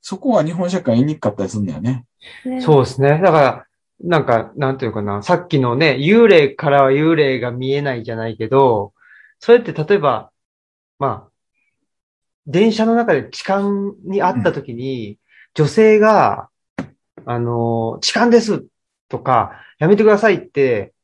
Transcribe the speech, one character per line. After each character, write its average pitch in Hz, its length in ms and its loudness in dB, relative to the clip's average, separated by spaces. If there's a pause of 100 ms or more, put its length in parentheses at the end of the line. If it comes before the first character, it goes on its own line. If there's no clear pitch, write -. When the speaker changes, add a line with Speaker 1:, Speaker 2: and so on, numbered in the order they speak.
Speaker 1:
そ - 180 -12
こ 277 100 -4
は 202 140 2
日 160 80 -4
本 175 180 -4
社 185 140 -4
会 113 140 0
言 127 60 4
い 147 40 0
に 156 80 -4
く - 60 -18
か 110 80 -2
っ 104 60 -8
た 101 80 -6
り 95 60 -6
す 110 80 -8
る 104 60 -4
ん - 20 -4
だ 82 80 -6
よ 73 80 -10
ね。 123 240 -6 (400)
Speaker 2:
ね。 254 160 -8
Speaker 3:
そ 156 180 4
う 127 40 2
で 120 80 -4
す 135 100 -6
ね。 147 220 2
だ 185 80 4
か 156 100 4
ら、 120 240 0 (380)
な 170 160 0
ん 135 60 -4
か、 117 300 0
な 135 180 -4
ん 131 40 -8
て 131 80 -6
い 110 40 -2
う 101 40 -8
か 110 80 -6
な、 101 220 -6
さ - 120 0
っ - 120 -6
き 151 100 -2
の 123 180 0
ね、 143 240 0
幽 214 280 4
霊 160 220 6
か 147 200 -4
ら 139 140 4
は 135 80 2
幽 156 240 2
霊 135 240 0
が 120 120 -6
見 131 220 -6
え 143 80 -2
な 139 140 -6
い 113 80 -12
じ 117 80 -12
ゃ 113 40 -8
な 113 120 -6
い 110 100 -10
け 110 100 -8
ど、 117 460 2 (460)
そ - 120 2
れ 240 80 8
っ - 40 -2
て - 100 -10
例 160 220 -2
え 185 40 0
ば、 135 300 -2 (720)
ま 123 280 -6
あ、 - 20 -20 (1160)
電 180 260 2
車 220 140 -2
の 226 80 0
中 233 200 0
で 117 180 -2
痴 - 120 -16
漢 196 200 -2 (400)
に 185 180 -4
あ 180 80 0
っ 120 140 -4
た 175 100 0
時 135 220 -12
に、 123 340 -8
Speaker 1:
う - 40 -16
ん。 - 40 -20 (380)
Speaker 3:
女 151 120 2
性 214 320 4
が、 202 500 2 (760)
あ 120 140 -6
の、 117 640 -4
「痴 - 100 -4
漢 233 160 2
で 233 120 6
す」 208 240 -6 (420)
と 127 120 -8
か、 120 340 0 (260)
「や 151 80 0
め 202 80 4
て 208 80 0
く 214 60 6
だ 208 80 4
さ 220 120 2
い」 190 60 2
っ 175 40 -6
て 123 540 -2 (100)